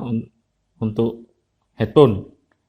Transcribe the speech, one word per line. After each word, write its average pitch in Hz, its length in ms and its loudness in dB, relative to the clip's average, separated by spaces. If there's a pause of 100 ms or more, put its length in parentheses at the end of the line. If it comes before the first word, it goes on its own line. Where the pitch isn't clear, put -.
un-, 117 240 -6 (560)
untuk 113 480 -4 (480)
headphone 113 540 2 (380)